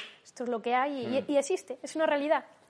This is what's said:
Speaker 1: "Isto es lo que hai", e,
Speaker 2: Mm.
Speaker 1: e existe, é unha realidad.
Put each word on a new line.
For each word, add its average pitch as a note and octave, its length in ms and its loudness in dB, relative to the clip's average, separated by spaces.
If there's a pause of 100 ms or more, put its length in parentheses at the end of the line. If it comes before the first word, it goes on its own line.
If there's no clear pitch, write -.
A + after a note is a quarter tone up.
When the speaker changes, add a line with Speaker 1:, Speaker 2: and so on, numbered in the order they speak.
(240)
Speaker 1:
"Isto - 240 -10
es - 20 -2
lo A3+ 140 -2
que A#3+ 100 -2
hai", C4 320 0
e, B3 160 0
Speaker 2:
Mm. - 60 -6
Speaker 1:
e D4 100 2
existe, C#4 460 -2
é C#4+ 40 -8 (120)
unha D#4+ 80 4
realidad. D4 400 2 (220)